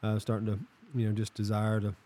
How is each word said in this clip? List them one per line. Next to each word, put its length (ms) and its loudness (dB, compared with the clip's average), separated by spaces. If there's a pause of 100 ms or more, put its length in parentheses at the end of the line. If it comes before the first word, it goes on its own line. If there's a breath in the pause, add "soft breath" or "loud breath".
uh, 160 2
starting 280 0
to, 120 0 (340)
you 140 2
know, 60 2
just 200 -2
desire 460 2
to 160 -2 (100)